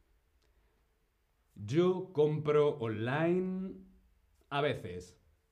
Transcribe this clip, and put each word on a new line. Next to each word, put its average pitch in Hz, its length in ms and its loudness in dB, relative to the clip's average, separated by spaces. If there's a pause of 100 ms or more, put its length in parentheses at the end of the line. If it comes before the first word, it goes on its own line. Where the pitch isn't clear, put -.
(1600)
Yo 175 560 0
compro 147 640 2
online 165 960 -2 (760)
a 143 120 -2
veces, 104 580 -4 (340)